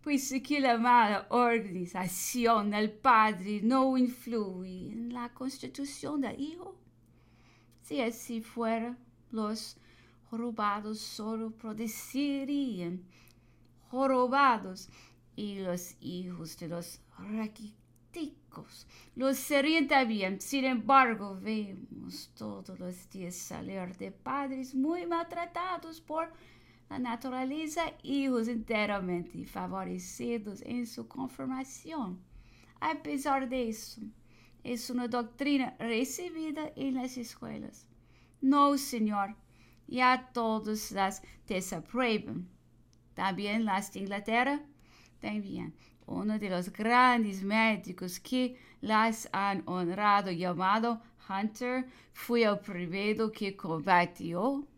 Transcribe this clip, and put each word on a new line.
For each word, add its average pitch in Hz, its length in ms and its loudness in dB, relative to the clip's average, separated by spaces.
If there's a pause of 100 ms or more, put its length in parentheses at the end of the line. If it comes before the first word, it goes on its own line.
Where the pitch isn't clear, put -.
Pues 277 400 0
que 294 180 0
la 247 180 6
mala 226 500 6
organización 208 1400 2
del 208 200 2
padre 214 720 4
no 262 360 6
influye 196 920 -2
en 233 200 -8
la 240 220 -8
constitución 277 880 -6
del 214 180 -4
hijo. 349 340 -8 (1080)
Si 285 180 -2
así 233 400 -2
fuera, 226 560 -2 (340)
los 220 460 -4 (540)
jorobados 214 680 -2
solo 220 500 -6
producirían 233 1500 -4 (880)
jorobados, 254 960 2 (480)
y 202 220 -6
los 180 420 -4
hijos 175 580 -10
de 165 100 -10
los 170 320 -8 (180)
raquiticos - 1700 -10 (300)
los 262 200 2
serían 285 520 2
también. 220 520 2
Sin 277 240 -2
embargo, 226 760 4
vemos 196 960 -8
todos 190 420 -10
los 180 320 -10
días 180 240 -10
salir 185 640 -8
de 196 160 -10
padres 262 600 -6
muy 330 320 2
maltratados 339 960 -4
por 330 320 -4 (580)
la - 80 -8
naturaleza, 262 920 -4 (100)
hijos 262 460 0
enteramente 202 1000 -2
favorecidos 190 1160 -6
en 240 240 -4
su 226 220 -12
conformación. 262 1120 -6 (600)
A 302 220 0
pesar 269 460 0
de 247 200 0
eso, 220 340 -8 (600)
es 240 280 -6
una 247 180 0
doctrina 254 720 0
recibida 302 960 -2
en 269 200 -2
las 254 200 -4
escuelas. - 720 -12 (540)
No, 285 360 8
señor, 214 600 0 (500)
ya 254 480 2
todos 214 560 0
las 196 320 0 (240)
desaprueban. 190 1000 -2 (680)
También 202 500 0
las 196 280 -2
de 190 80 -8
Inglaterra, 220 600 0 (600)
también. 202 540 -6 (320)
Uno 214 320 -2
de 208 100 -4
los 180 240 -2
grandes 226 720 4
médicos 196 760 0
que 254 380 0 (240)
las 220 520 2
han 196 340 0
honrado, 190 680 2
llamado 185 680 2 (280)
Hunter, 247 580 -2 (260)
fue 233 320 2
el 202 140 4
primero 202 720 0
que 196 260 -4
combatió 175 1080 2 (120)